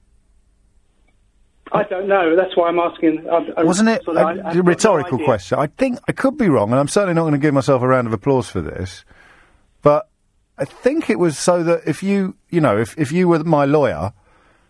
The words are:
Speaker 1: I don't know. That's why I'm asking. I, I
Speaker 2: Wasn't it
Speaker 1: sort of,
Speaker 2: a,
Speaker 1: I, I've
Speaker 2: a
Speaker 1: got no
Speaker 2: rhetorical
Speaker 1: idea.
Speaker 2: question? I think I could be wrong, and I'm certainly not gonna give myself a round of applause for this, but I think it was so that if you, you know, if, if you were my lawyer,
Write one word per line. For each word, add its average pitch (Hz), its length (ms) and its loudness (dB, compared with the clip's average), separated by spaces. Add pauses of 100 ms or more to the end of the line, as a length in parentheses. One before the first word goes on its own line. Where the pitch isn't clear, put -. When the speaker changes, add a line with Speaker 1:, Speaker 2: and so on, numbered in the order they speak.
(1700)
Speaker 1:
I 208 120 0
don't 196 240 -6
know. 180 260 2
That's 185 220 0
why 175 120 2
I'm 175 120 0
asking. 165 500 -2
I, 165 300 -2
I - 20 2
Speaker 2:
Wasn't 180 260 2
it 190 140 0
Speaker 1:
sort 165 140 -4
of, 156 80 4
Speaker 2:
a, - 20 2
Speaker 1:
I, 165 60 -2
I've 190 60 -8
Speaker 2:
a - 40 -12
Speaker 1:
got 165 140 -6
no 180 60 2
Speaker 2:
rhetorical 170 560 2
Speaker 1:
idea. 156 60 -4
Speaker 2:
question? 127 360 -2
I 147 80 -2
think 262 400 -4
I 160 40 -4
could 269 240 -2
be 240 120 0
wrong, 110 240 2
and 135 80 2
I'm 143 80 0
certainly 196 260 0
not 165 80 0
gonna 151 160 0
give 143 160 2
myself 135 280 2
a 127 40 0
round 127 220 2
of 110 40 -2
applause 123 380 -2
for 95 100 -6
this, 87 440 -10 (760)
but 147 280 0 (500)
I 151 60 -6
think - 440 -4
it 214 120 -2
was 165 180 0
so 175 240 2
that 165 240 0
if - 160 -4
you, 196 320 -2 (140)
you 165 120 0
know, 117 160 2
if, 113 220 -4
if 147 140 -2
you 180 160 2
were 165 160 2
my 151 220 2
lawyer, 113 460 0 (580)